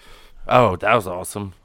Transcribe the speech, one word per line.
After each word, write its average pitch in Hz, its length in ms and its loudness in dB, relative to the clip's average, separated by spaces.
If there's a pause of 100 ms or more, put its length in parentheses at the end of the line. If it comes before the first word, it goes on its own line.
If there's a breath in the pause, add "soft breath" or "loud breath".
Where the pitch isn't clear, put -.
(480 soft breath)
Oh, 110 300 4
that 107 180 2
was 104 100 0
awesome. 92 600 -10